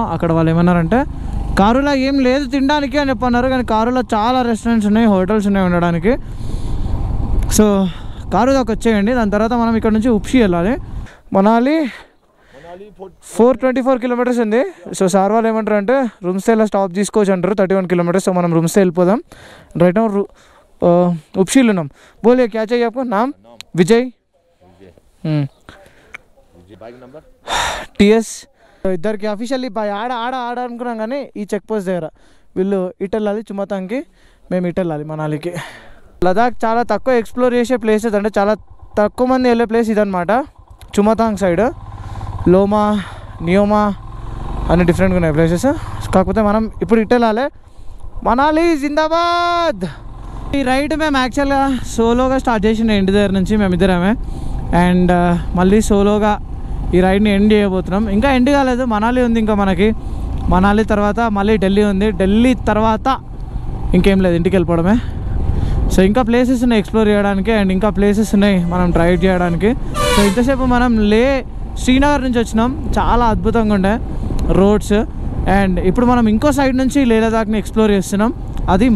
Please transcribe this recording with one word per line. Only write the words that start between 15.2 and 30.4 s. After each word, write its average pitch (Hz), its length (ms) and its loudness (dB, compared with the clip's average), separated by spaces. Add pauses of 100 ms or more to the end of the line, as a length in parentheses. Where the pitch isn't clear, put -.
వాళ్ళు 226 160 2
ఏమంటారు 214 300 0
అంటే 214 140 0 (300)
రూమ్స్టేలో 214 460 0
stop 196 280 -2
తీసుకోవచ్చు 202 360 0
అంటారు, 180 260 -2
థర్టీ 190 160 0
వన్ 185 160 -2
కిలోమీటర్స్. 175 360 0
So 185 100 2
మనం 175 180 0
రూమ్స్టే 165 260 2
వెళ్ళిపోదాం. 180 380 2 (640)
Right 180 160 2
now 226 80 2 (100)
రు-, 202 100 -2 (600)
ఆ, - 20 4 (540)
ఉప్షిలో 240 300 4
ఉన్నాం. 165 140 -4 (360)
బోలే 247 300 4
క్యా 220 180 -2
చాహియే 240 180 0
ఆప్కో? 247 160 -6 (100)
నామ్? 247 160 0 (500)
విజయ్. 226 240 4 (1200)
హ్మ్. 151 180 0 (2500)
టీఎస్. 214 340 4 (480)
So 190 160 -4
ఇద్దరికి 214 360 -6
officially 254 440 -6
బై 214 100 -4 (140)
ఆడ, 247 100 -6 (140)
ఆడ, 254 100 -6 (120)